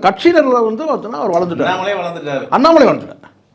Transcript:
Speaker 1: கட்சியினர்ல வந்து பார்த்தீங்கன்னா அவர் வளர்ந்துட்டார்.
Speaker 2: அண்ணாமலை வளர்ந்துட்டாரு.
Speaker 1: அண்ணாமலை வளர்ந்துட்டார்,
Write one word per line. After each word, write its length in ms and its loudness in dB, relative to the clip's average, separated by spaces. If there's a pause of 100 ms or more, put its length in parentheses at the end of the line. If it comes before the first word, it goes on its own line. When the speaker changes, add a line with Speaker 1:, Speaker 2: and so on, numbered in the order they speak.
Speaker 1:
கட்சியினர்ல 640 2
வந்து 180 -6
பார்த்தீங்கன்னா 340 -6
அவர் 140 -2
வளர்ந்துட்டார். 340 -2
Speaker 2:
அண்ணாமலை 300 -4
வளர்ந்துட்டாரு. 440 -8 (120)
Speaker 1:
அண்ணாமலை 340 4
வளர்ந்துட்டார், 400 -8 (240)